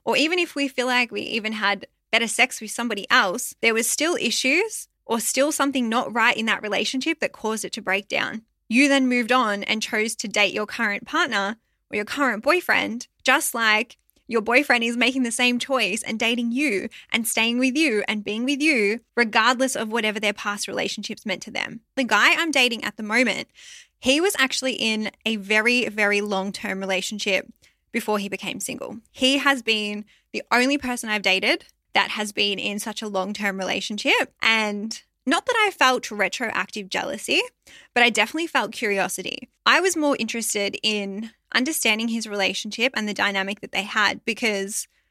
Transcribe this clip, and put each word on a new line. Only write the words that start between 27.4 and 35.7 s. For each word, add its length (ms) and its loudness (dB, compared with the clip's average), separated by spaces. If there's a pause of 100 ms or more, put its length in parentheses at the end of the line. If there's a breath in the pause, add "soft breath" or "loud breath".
before 280 0
he 100 -6
became 300 -8
single. 400 -10 (120)
He 280 2
has 240 2
been 420 -2 (260 soft breath)
the 200 -6
only 260 4
person 320 -6
I've 140 -2
dated 420 2 (280)
that 180 2
has 200 -4
been 280 0
in 180 -4
such 240 -8
a 60 -6
long-term 500 -2
relationship. 760 -2 (120)
And 580 0 (240)
not 200 2
that 220 2
I 40 0